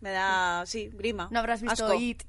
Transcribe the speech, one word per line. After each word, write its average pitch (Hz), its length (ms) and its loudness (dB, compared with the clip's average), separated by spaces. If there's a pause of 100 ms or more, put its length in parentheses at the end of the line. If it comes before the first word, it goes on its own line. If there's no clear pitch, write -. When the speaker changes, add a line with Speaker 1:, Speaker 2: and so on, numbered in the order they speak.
Speaker 1:
me 196 100 -8
da, 185 540 2
sí, 214 300 -6
grima, 214 360 -4
Speaker 2:
No 233 80 2
habrás 226 220 0
visto 226 240 0
Speaker 1:
asco. 202 160 4
Speaker 2:
IT 240 280 -2